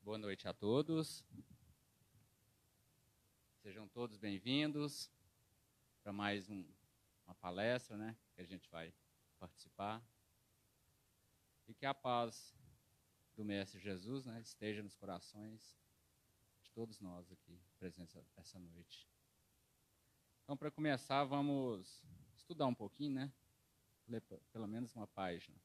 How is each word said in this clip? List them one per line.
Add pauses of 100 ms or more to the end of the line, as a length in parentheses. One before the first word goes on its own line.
(120)
Boa
noite
a
todos. (2500)
Sejam
todos
bem-vindos (920)
pra
mais
um, (600)
uma
palestra,
né, (180)
que
a
gente
vai (460)
participar. (1600)
E
que
a
paz (840)
do
Mestre
Jesus,
né,
esteja
nos
corações (840)
de
todos
nós
aqui (220)
presentes (220)
essa
noite. (1400)
Então,
pra
começar,
vamos (320)
estudar
um
pouquinho,
né? (800)
Ler
pe-, (100)
pelo
menos
uma
página.